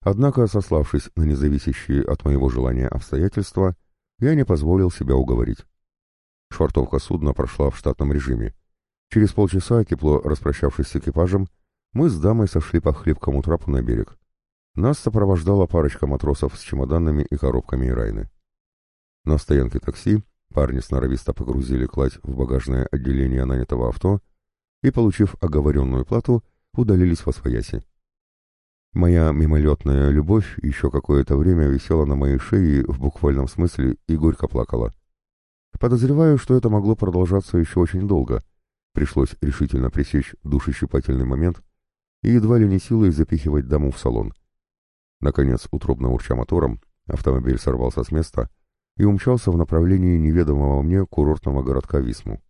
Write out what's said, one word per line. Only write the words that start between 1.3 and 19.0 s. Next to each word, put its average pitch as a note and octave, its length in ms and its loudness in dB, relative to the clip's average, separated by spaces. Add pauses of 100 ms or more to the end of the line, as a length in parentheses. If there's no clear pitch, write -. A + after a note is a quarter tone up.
от - 200 -4
моего C#2 240 2
желания B1+ 380 -2
обстоятельства, F#2+ 880 -2 (440)
я C#3+ 160 2
не C#3+ 100 2
позволил F2 460 2
себя C2 240 -2
уговорить. A#1+ 500 0 (840)
Швартовка C#2 480 0
судна D2 340 -2
прошла C#2 380 -2
в - 60 -12
штатном C#2+ 360 -4
режиме. B1+ 420 -4 (560)
Через G#2+ 220 4
полчаса, G#2 520 2
тепло D2 360 0
распрощавшись D2 680 -2
с - 80 -8
экипажем, F#2 520 0 (440)
мы D3+ 160 2
с F#2 100 0
дамой G#2 300 2
сошли E2 320 -2
по D2+ 120 0
хлипкому C#2 500 -2
трапу D#2+ 280 -2
на C2 120 0
берег. A#1 340 -4 (580)
Нас B2+ 240 0
сопровождала G2 680 2
парочка D2+ 400 0
матросов C#2 500 -2
с - 40 -16
чемоданами D2 640 -2
и - 140 -4
коробками B1+ 500 -2
Ирайны. G#1+ 440 -4 (960)